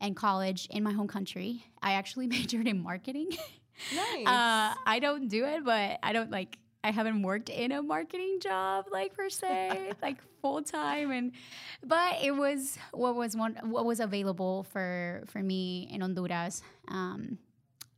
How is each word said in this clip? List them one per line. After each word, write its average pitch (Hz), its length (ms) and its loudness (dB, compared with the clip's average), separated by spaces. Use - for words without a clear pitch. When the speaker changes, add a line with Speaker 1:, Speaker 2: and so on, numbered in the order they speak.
Speaker 1:
and 202 140 -2
college 190 560 2
in 208 120 0
my 214 100 2
home 202 160 0
country. 202 560 -6
I 196 120 2
actually 196 320 -2
<laughs> - 20 0
majored 233 400 0
in 196 140 2
marketing. 262 480 -4
Speaker 2:
Nice. 370 320 0
Speaker 1:
Uh, 226 480 6
I 220 140 4
don't 285 280 2
do 214 180 2
it, 302 180 -2
but 214 380 2
I - 100 0
don't, 226 180 0
like, 190 280 -6
I 214 60 4
haven't 220 320 2
worked 196 260 0
in 240 240 0
a 285 100 0
marketing 339 580 -2
job, 381 520 0
like, 392 220 -2
per 392 160 -2
se, 381 680 -2
Speaker 2:
<laughs> - 60 -8
Speaker 1:
like, 277 160 -2
full 277 180 0
time. 294 520 -2
And, 247 200 0
but 339 400 4
it 269 100 4
was 277 440 2
what 240 240 2
was 233 180 0
one, 220 280 0
what 233 240 2
was 233 140 2
available 190 640 0
for, 180 640 -4
for 208 160 -4
me 185 480 0
in 196 120 -4
Honduras. 175 600 -2
Um, 185 500 -6